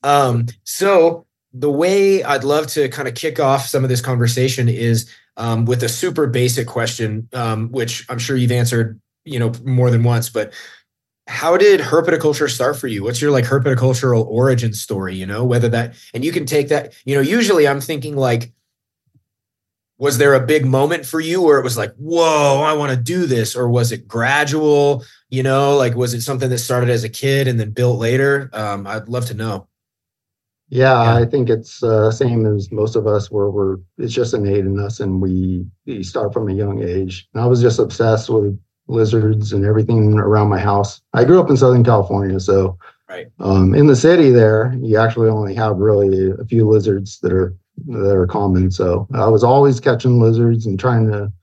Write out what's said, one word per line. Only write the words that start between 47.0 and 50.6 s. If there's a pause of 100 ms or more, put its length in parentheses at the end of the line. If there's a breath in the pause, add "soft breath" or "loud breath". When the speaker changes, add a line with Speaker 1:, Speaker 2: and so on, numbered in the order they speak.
Speaker 2:
that
are, (320)
that
are
common.
So
I
was
always
catching
lizards